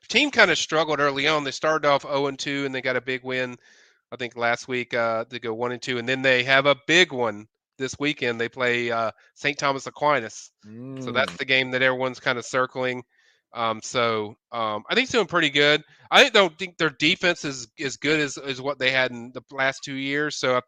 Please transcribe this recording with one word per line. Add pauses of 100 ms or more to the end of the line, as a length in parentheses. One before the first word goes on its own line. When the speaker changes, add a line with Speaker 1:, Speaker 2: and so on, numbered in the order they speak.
Speaker 1:
team
kinda
struggled
early
on.
They
started
off
oh
and
two,
and
they
got
a
big
win (560)
I
think,
last
week,
uh,
to
go
one
and
two.
And
then
they
have
a (120)
big
one (300)
this
weekend.
They
play,
uh, (240)
Saint
Thomas
Aquinas. (480)
So
that's
Speaker 2:
Mm.
Speaker 1:
the
game
that
everyone's
kinda
circling. (500)
Um,
so, (160)
um,
I
think
it's
doing
pretty
good. (260)
I
don't
think
their
defense
is (120)
as
good
as,
as
what
they
had
in
the (100)
last
two
years.
So
I